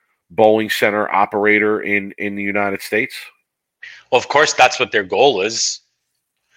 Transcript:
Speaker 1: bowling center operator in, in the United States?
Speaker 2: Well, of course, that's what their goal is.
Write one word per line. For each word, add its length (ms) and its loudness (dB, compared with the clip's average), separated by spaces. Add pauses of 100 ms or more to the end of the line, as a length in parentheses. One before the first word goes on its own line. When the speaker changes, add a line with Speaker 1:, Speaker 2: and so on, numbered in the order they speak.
(300)
Speaker 1:
bowling 400 2
center 420 0
operator 680 0
in, 360 -4
in 160 -8
the 80 -8
United 400 -4
States? 320 -4 (960)
Speaker 2:
Well, 80 2
of 80 -2
course, 280 2
that's 260 4
what 100 -2
their 140 -2
goal 380 2
is. 400 -4 (760)